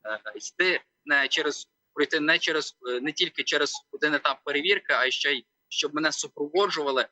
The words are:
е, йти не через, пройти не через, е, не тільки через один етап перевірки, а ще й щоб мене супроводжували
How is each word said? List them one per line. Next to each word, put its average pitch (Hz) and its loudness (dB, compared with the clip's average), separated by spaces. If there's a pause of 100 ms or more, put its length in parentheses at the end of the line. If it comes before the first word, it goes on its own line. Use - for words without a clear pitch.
е, 107 -8 (140)
йти 175 0 (240)
не 143 2
через, 151 -2 (240)
пройти 147 0
не 160 2
через, 156 -2 (120)
е, 123 -2
не 147 -4
тільки 156 -4
через 147 0 (180)
один 151 0
етап 139 0
перевірки, 151 0
а 127 4
ще 143 0
й 123 -4 (240)
щоб 147 -4
мене 156 0
супроводжували 147 0